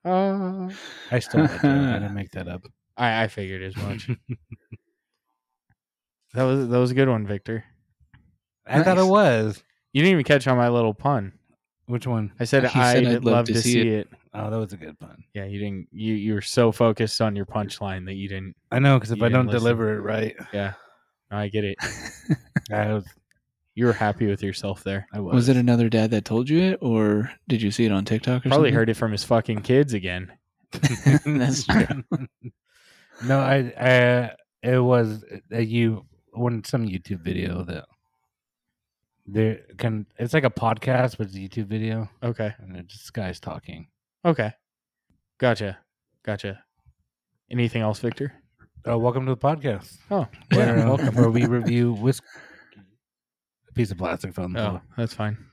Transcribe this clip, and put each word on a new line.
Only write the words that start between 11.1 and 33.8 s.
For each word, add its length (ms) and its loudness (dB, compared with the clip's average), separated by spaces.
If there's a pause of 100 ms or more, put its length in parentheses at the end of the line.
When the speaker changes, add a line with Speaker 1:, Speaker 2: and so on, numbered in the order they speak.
Speaker 2:
Which 200 -6
one? 320 -2
Speaker 1:
I 60 -2
said 200 4
Speaker 3:
He 40 2 (100)
said, 280 4
Speaker 1:
I'd 0 -
Speaker 3:
"I'd 180 0
love 100 4
Speaker 1:
love 120 4
Speaker 3:
to 80 0
Speaker 1:
to 80 2
Speaker 3:
see 100 2
Speaker 1:
see 80 4
Speaker 3:
it." 80 2
Speaker 1:
it. 200 -2 (260)
Speaker 2:
Oh, 160 -8
that 80 -4
was 140 -6
a 40 -14
good 220 -18
pun. 260 -20 (100)
Speaker 1:
Yeah, 120 -10
you 120 -10
didn't. 340 -8
You, 220 -4
you 200 -2
were 80 -2
so 300 2
focused 500 0
on 120 0
your 120 -6
punchline 600 -8
that 80 -10
you 140 -8
didn't. 260 -10 (160)
Speaker 2:
I 100 0
know, 200 6
'cause 120 -8
if 60 -2
Speaker 1:
you 60 0
Speaker 2:
I 40 4
Speaker 1:
didn't 180 4
Speaker 2:
don't 0 -
Speaker 1:
listen. 140 0
Speaker 2:
deliver 360 2
it 60 -6
right. 340 -4 (160)
Speaker 1:
Yeah, 220 -4 (560)
no, 80 -6
I 100 -4
get 160 -2
it. 140 -6 (460)
Speaker 2:
<laughs> 480 -4
I 200 0
was, 140 -4 (680)
Speaker 1:
You 120 2
were 80 4
happy 320 0
with 160 -2
yourself 420 -6
there. 300 -6
Speaker 2:
I 60 -6
was. 140 -4
Speaker 3:
Was 140 4
it 80 6
another 320 4
dad 220 2
that 160 0
told 240 -2
you 100 4
it, 220 0
or 480 2 (180)
did 140 0
you 80 0
see 160 2
it 60 2
on 120 2
TikTok 400 -2
or 60 0
Speaker 1:
Probably 60 6 (120)
Speaker 3:
something? 60 2
Speaker 1:
heard 160 4
it 40 0
from 180 -2
his 120 -6
fucking 380 0
kids 320 2
again. 380 -6 (400)
Speaker 3:
<laughs> 0 - (520)
That's 420 -2
true. 200 2 (240)
Speaker 2:
<laughs> 1120 -14
No, 160 2
I, 400 2